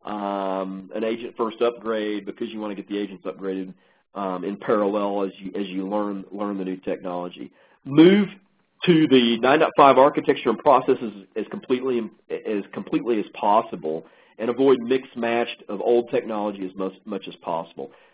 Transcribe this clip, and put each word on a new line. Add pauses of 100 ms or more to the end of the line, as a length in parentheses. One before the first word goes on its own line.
um,
an
agent
first
upgrade
because
you
wanna
get
the
agents
upgraded, (420)
um,
in
parallel
as
you,
as
you
learn,
learn
the
new
technology. (340)
Move (560)
to
the
nine
dot
five
architecture
and
processes (240)
as
completely, (200)
as (100)
completely
as
possible (320)
and
avoid
mix (100)
matched
of
old
technology
as
much, (100)
much
as
possible. (220)